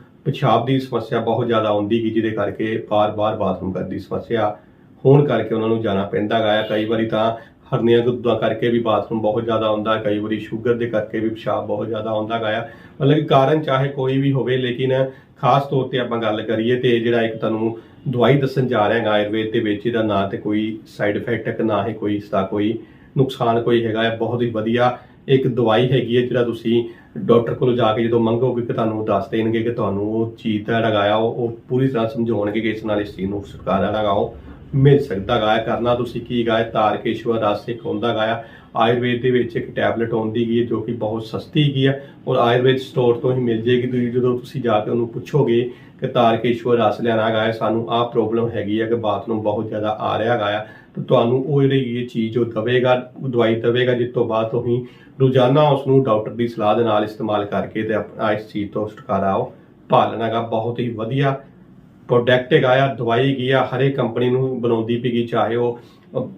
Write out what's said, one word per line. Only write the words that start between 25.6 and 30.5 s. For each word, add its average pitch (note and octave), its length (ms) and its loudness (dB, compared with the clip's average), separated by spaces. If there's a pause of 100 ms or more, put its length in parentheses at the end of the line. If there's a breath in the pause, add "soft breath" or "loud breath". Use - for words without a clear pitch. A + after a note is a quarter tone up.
ਹੈਗੀ A#2+ 260 0
ਹੈ, B2 60 4
ਜਿਹੜਾ A#2+ 220 0
ਤੁਸੀਂ A#2 400 0 (340 loud breath)
ਡਾਕਟਰ A#2 360 2
ਕੋਲ B2 220 0
ਜਾ A2+ 180 2
ਕੇ A#2 100 0
ਜਦੋਂ A#2 160 2
ਮੰਗੋਗੇ A#2 420 0
ਕਿ A2+ 100 -4
ਤੁਹਾਨੂੰ G#2+ 320 -2
ਦੱਸ G#2+ 240 0
ਦੇਣਗੇ A2+ 340 0
ਕਿ A#2 80 -2
ਤੁਹਾਨੂੰ G#2 420 -2
ਉਹ A2+ 260 -2
ਚੀਜ਼ G#2 280 -2